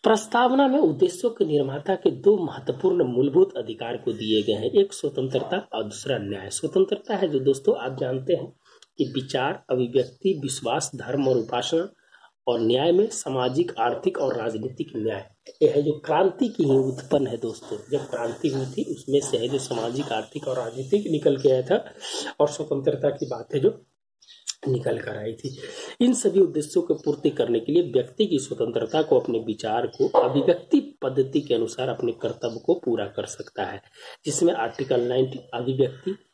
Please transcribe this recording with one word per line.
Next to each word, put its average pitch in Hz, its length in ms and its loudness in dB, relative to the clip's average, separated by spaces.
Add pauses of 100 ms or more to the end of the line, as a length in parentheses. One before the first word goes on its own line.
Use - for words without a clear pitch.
प्रस्तावना 247 640 4
में 269 120 2
उद्देश्यों 180 520 2
के 196 140 -2
निर्माता 147 500 -2
के 180 160 2
दो 196 260 4
महत्वपूर्ण 170 680 -2
मूलभूत 139 540 2
अधिकार 117 400 -8
को 117 140 -4
दिए 107 300 0
गए 107 120 0
हैं, 117 180 -2
एक 196 220 4
स्वतंत्रता 139 800 -2
और 110 100 -4
दूसरा 113 340 -4
न्याय। 101 320 -8
स्वतंत्रता 196 680 0
है 185 120 0
जो 143 120 0
दोस्तों 135 380 2
आप 131 220 -6
जानते 131 340 -2
हैं - 200 -6 (440)
कि 151 60 0
विचार, 131 680 -4
अभिव्यक्ति, 127 760 0
विश्वास, 131 520 -4
धर्म 131 320 -2
और 127 100 4
उपासना 123 520 0 (580)
और 120 120 2
न्याय 127 320 4
में 196 160 6
सामाजिक, 131 720 -2
आर्थिक 120 380 0
और 135 200 0
राजनीतिक 113 580 -6
न्याय, 107 300 -4 (360)
ये 151 80 8
है 147 120 2
जो 147 100 0
क्रांति 175 560 2
की 185 160 -2
ही 135 140 4
उत्पन्न 135 500 0
है 117 100 -6
दोस्तों। 110 400 -8 (140)
जब 139 180 -4
क्रांति 117 380 -4
हुई 131 180 0
थी 170 300 -4
उसमें 135 260 2
से 135 160 -2
है 117 100 0
जो 135 120 0
सामाजिक, 123 520 -4
आर्थिक 110 360 -6
और 127 100 -2
राजनीतिक 131 540 -2
निकल 147 260 2
के 135 140 6
आया 127 100 4
था 175 240 0 (540)
और 147 80 4
स्वतंत्रता 143 600 -2
की 143 160 -4
बात 120 280 -10
है 147 60 0
जो 196 240 2 (840)
निकल 120 300 0
कर 104 200 -8
आई 110 160 -8
थी। - 240 -10 (440)
इन 247 120 6
सभी 190 260 2
उद्देश्यों 156 440 2
को 165 100 0
पूर्ति 147 360 0
करने 117 300 0
के 139 120 -4
लिए 175 120 4
व्यक्ति 131 420 0
की 143 140 2
स्वतंत्रता 117 640 -2
को 139 180 4
अपने 117 200 -2
विचार 113 480 -2
को - 320 2
अभिव्यक्ति 170 840 2
पद्धति 135 400 0
के 120 140 0
अनुसार 117 340 -2
अपने 117 220 -2
कर्तव्य 113 540 -6
को - 80 4
पूरा 104 320 -2
कर 101 200 -8
सकता - 380 -10
है, 98 180 -8 (440)
जिसमें 165 280 2
आर्टिकल 131 480 0
नाइनटीन 131 400 0 (120)
अभिव्यक्ति 131 640 -2 (160)